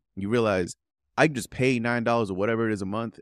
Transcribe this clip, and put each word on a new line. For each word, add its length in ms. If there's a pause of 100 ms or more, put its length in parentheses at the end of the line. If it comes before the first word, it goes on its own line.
(160)
you 140
realize 460 (420)
I 100
can 80
just 140
pay 300
nine 240
dollars 280
or 40
whatever 340
it 40
is 80
a 40
month, 360